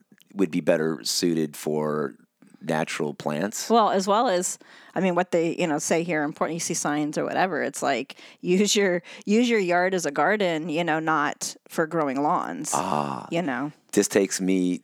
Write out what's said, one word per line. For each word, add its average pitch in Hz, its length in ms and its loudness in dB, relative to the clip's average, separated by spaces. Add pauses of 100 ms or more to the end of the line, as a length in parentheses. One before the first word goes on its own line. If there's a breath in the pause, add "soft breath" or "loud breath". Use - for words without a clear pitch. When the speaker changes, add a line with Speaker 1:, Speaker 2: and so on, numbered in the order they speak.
(340)
Speaker 1:
would 92 180 0
be 87 100 0
better 80 420 2
suited 80 520 0
for 76 600 -2 (520)
natural 78 460 -2
plants. 78 560 -4
Speaker 2:
Well, 220 220 4
as 190 160 0
well 220 200 2
as, 180 300 -2 (380 loud breath)
I 160 40 -2
mean, 180 140 2
what 180 160 0
they, 165 300 0
you 175 80 0
know, 151 100 0
say 165 240 0
here 165 220 -2
in 147 100 -4
Portland, 160 220 -4
you 165 40 -6
see 165 140 -4
signs 151 420 -2
or 151 80 0
whatever. 160 380 0
It's 127 220 -4
like, 139 320 -2 (260 loud breath)
use 185 340 2
your, 185 280 2 (200 loud breath)
use 226 240 4
your 233 120 2
yard 180 340 2
as 170 140 0
a - 20 0
garden, 170 600 0
you 160 140 0
know, 156 160 0
not 156 560 -2 (120)
for 165 180 -2
growing 147 380 0
lawns. 87 500 -2
Speaker 1:
Ah. 71 560 -2
Speaker 2:
You 170 140 -2
know. 139 280 -4 (200)
Speaker 1:
This - 160 4
takes 98 340 2
me 92 420 0